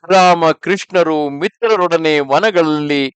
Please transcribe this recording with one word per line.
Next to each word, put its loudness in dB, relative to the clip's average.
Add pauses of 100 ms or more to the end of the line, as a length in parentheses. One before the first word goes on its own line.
ರಾಮಕೃಷ್ಣರು 0
ಮಿತ್ರರೊಡನೆ -2
ವನಗಳಲ್ಲಿ 0